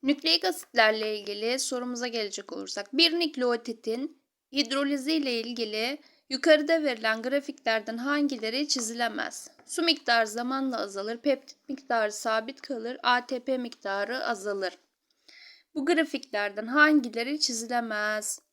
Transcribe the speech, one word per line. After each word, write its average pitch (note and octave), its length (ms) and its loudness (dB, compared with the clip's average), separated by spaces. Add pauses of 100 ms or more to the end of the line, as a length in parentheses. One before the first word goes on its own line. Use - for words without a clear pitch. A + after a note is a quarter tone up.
Nükleik D#4+ 420 2
asitlerle A3 720 2
ilgili G#3 400 -4
sorumuza B3 480 -4
gelecek G#3+ 460 -6
olursak, G3 440 -8
bir E4 240 6
nükleotitin A#3+ 1000 -2 (300)
hidrolizi C#4 600 0
ile C4+ 280 0
ilgili A3+ 580 -4 (320)
yukarıda D4+ 520 6
verilen A3+ 400 0
grafiklerden A#3 760 -2
hangileri C#4 720 0
çizilemez? A#3 800 -4 (160)
Su - 160 -4
miktarı A#3 440 2
zamanla B3 540 -4
azalır, G3+ 360 -6
peptit C#4 400 -2 (120)
miktarı A3+ 440 -2
sabit A3+ 480 -4
kalır, A#3+ 420 -6
A B3 240 2
T B3+ 140 -4
P C4 180 -2
miktarı A#3 680 -4
azalır. G3 480 -2 (1000)
Bu C#4 120 -2
grafiklerden A3+ 800 0
hangileri C4+ 760 4
çizilemez? A3 1000 -2 (120)